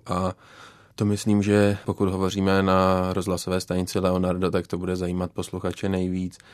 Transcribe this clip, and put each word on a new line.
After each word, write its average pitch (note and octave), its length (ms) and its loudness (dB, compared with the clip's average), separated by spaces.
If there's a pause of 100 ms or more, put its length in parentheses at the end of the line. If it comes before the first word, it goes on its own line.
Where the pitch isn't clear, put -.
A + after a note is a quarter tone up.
a F#2 280 -2 (640)
to G#2+ 60 0
myslím, G#2 380 2
že G2+ 420 4
pokud G2+ 240 0
hovoříme F#2+ 540 2
na F#2 500 2
rozhlasové F#2 480 -2
stanici F#2 380 -4
Leonardo, F2+ 520 0
tak F2 160 -2
to F#2 120 -6
bude F2+ 180 -4
zajímat F2+ 360 -4
posluchače F#2 560 -6
nejvíc. F#2 500 -2 (160)